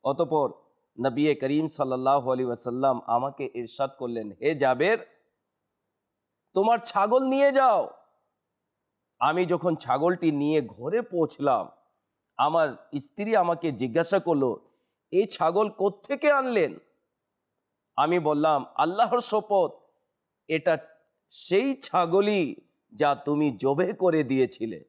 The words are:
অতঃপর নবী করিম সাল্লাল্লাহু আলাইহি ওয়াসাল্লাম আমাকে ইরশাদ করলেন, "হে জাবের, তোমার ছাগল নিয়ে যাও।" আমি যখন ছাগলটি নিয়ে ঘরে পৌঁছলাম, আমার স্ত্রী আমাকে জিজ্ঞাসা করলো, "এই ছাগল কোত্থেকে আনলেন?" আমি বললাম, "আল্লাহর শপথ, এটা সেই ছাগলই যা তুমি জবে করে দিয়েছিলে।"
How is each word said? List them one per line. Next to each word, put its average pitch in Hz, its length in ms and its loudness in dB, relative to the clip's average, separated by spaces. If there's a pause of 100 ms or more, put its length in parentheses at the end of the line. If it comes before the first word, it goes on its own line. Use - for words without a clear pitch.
অতঃপর 143 480 0 (540)
নবী 143 300 2
করিম 147 320 -2
সাল্লাল্লাহু 131 640 0
আলাইহি 127 160 0
ওয়াসাল্লাম 123 580 -2
আমাকে 131 480 -4
ইরশাদ 120 440 -6
করলেন, 117 340 -8
"হে 147 240 -2
জাবের, 139 420 2 (1600)
তোমার 220 240 4
ছাগল 226 460 2
নিয়ে 269 280 4
যাও।" 254 380 4 (1300)
আমি 165 260 0
যখন 170 300 0
ছাগলটি 160 560 0
নিয়ে 147 300 0
ঘরে 127 400 -6
পৌঁছলাম, 143 680 -2 (680)
আমার 147 500 0 (120)
স্ত্রী 208 360 -4
আমাকে 170 360 0
জিজ্ঞাসা 135 480 0
করলো, 139 500 -2 (420)
"এই 196 140 2
ছাগল 196 440 0
কোত্থেকে 262 640 -2
আনলেন?" 233 480 0 (1160)
আমি 165 240 2
বললাম, 151 460 0 (100)
"আল্লাহর 208 440 0
শপথ, 202 520 0 (760)
এটা 160 300 0 (520)
সেই 254 440 -2
ছাগলই 185 840 0 (400)
যা 143 200 2
তুমি 147 360 0
জবে 139 420 0
করে 165 300 2
দিয়েছিলে।" 123 640 -2